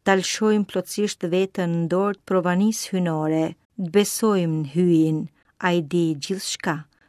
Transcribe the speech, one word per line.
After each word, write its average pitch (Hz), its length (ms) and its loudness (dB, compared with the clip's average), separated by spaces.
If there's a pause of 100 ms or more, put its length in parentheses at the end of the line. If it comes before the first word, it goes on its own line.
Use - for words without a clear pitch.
ta 196 160 4
lëshojmë 214 480 0
plotësisht 202 560 -4
veten 180 480 0
në 170 160 0
dorë 196 320 0
të - 60 -20
provanis 185 680 0
hynore, 160 640 0 (240)
të 175 160 -4
besojmë 196 640 2
në 147 160 -4
hyjin, 160 440 4 (400)
ai 175 220 0
di 160 380 0
gjithçka, 175 640 -6 (260)